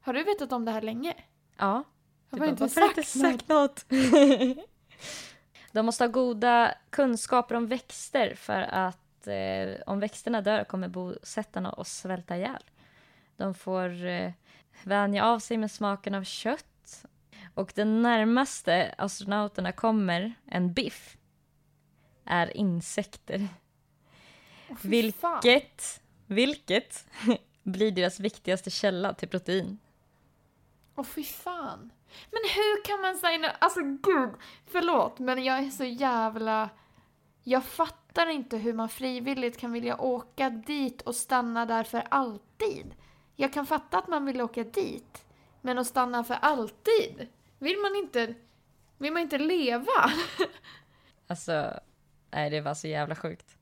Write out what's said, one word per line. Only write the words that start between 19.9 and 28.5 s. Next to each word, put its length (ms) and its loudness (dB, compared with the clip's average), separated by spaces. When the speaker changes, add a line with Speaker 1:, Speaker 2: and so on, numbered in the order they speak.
Speaker 2:
en 260 0
biff, 440 -4
är 320 0
insekter. 920 -4
Speaker 1:
Åh, 60 -14
fy 360 2
fan. 300 -2
Speaker 2:
Vilket, 580 2
vilket 800 -2
<laughs> 280 -12
blir 300 0
deras 280 0
viktigaste 500 -4